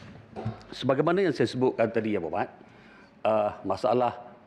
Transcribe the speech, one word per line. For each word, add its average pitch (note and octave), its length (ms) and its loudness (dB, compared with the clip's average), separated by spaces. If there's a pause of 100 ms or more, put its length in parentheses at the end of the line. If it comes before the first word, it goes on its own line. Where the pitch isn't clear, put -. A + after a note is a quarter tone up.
(760)
Sebagaimana D3+ 480 2
yang E3+ 120 2
saya B2 120 2
sebutkan B2 400 2
tadi, G#2+ 280 0
Yang E2+ 120 -4
Berhormat, F#2+ 220 -2 (760)
uh, G#2+ 280 2 (120)
masalah, A#2 480 2 (360)